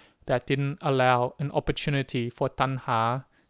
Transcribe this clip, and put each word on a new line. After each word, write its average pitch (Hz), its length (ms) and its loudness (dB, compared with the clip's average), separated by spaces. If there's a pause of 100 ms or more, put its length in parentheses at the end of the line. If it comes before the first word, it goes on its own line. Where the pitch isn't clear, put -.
(260)
that 123 220 -2
didn't 139 340 -2
allow 127 580 2
an 143 120 -4
opportunity 135 800 -2
for 131 200 -2
tanha, 127 760 0 (240)